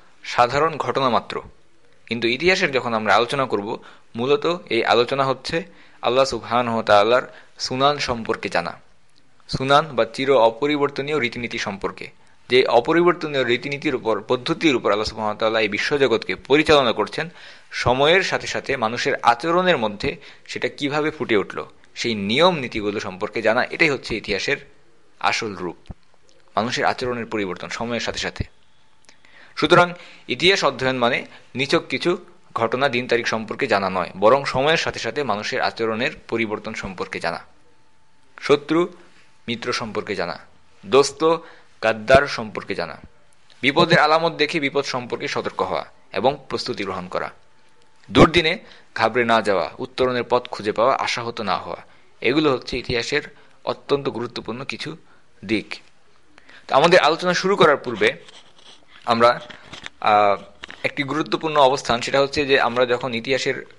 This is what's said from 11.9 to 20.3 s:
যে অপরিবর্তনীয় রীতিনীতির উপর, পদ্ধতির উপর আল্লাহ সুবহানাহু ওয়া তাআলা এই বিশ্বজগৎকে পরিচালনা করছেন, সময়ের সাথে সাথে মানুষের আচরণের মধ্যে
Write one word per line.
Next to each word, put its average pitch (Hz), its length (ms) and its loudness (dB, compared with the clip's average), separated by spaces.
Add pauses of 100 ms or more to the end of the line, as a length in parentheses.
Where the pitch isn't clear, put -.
যে 127 160 6
অপরিবর্তনীয় 156 800 2
রীতিনীতির 139 520 -2
উপর, 107 320 -2
পদ্ধতির 127 480 0
উপর 104 160 0
আল্লাহ 107 140 0
সুবহানাহু 110 260 -4
ওয়া 104 80 -8
তাআলা 113 220 0
এই 110 60 2
বিশ্বজগৎকে 113 680 0
পরিচালনা 143 560 4
করছেন, 107 380 -4 (420)
সময়ের 143 520 2
সাথে 120 240 -4
সাথে 135 300 -4
মানুষের 120 380 -2
আচরণের 165 640 2
মধ্যে 104 380 -4 (320)